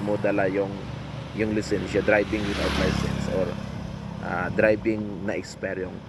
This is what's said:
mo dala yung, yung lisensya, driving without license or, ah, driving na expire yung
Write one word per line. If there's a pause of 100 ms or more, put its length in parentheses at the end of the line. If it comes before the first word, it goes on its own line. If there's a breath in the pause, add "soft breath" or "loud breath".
mo
dala
yung, (640)
yung
lisensya,
driving
without
license
or, (760)
ah,
driving
na
expire
yung (120)